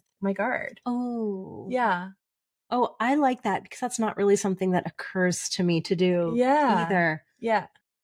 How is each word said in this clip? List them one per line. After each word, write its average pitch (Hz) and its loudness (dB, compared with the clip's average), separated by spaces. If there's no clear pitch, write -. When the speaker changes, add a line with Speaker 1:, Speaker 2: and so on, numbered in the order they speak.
Speaker 1:
my 196 0
guard. - -4
Speaker 2:
Oh. 226 -6
Speaker 1:
Yeah. 190 0
Speaker 2:
Oh, 247 0
I 247 2
like 262 2
that 196 -2
because - -18
that's 240 -6
not 220 0
really 202 4
something 190 0
that 180 2
occurs - -2
to - -2
me 170 2
to 180 -2
do 175 2
Speaker 1:
Yeah. 269 4
Speaker 2:
either. 170 2
Speaker 1:
Yeah. 214 0